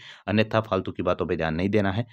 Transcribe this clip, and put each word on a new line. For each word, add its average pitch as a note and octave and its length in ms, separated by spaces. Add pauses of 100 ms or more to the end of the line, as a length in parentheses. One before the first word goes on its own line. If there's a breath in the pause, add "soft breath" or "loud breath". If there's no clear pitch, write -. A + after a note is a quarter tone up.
(280 loud breath)
अन्यथा A2 340
फालतू F#2+ 300
की F#2 120
बातों F2+ 220
पे F2+ 100
ध्यान D#2+ 200
नहीं F2+ 140
देना G2+ 220
है। A2+ 220